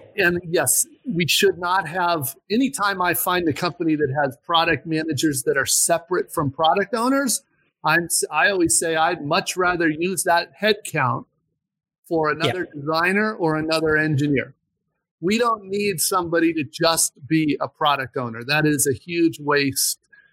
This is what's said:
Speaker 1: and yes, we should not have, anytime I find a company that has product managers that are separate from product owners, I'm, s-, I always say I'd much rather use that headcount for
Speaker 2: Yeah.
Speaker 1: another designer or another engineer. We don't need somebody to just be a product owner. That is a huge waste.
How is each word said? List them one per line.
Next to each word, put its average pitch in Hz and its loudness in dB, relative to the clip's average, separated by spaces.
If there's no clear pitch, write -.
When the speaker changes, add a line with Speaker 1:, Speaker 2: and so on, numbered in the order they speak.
Speaker 1:
and 175 2
yes, 160 0
we 175 0
should 185 2
not 180 -2
have, 170 -2
anytime 202 0
I 175 2
find 180 0
a 143 0
company 165 -2
that 143 0
has 135 -2
product 165 2
managers 156 -2
that 151 0
are 131 0
separate - 0
from 147 -2
product 175 0
owners, 254 0
I'm, 160 2
s-, - -4
I 160 2
always 175 2
say 165 0
I'd 160 0
much 175 -2
rather 175 2
use 165 -2
that 170 0
headcount 151 -2
for 160 0
Speaker 2:
Yeah. 147 -2
Speaker 1:
another 165 -2
designer 170 0
or 160 -2
another 156 0
engineer. 147 0
We 202 0
don't 226 0
need 202 -2
somebody 170 0
to 156 -2
just 165 0
be 156 2
a 139 -2
product 139 -2
owner. 117 -6
That 151 2
is 147 2
a 139 2
huge 170 -2
waste. 143 0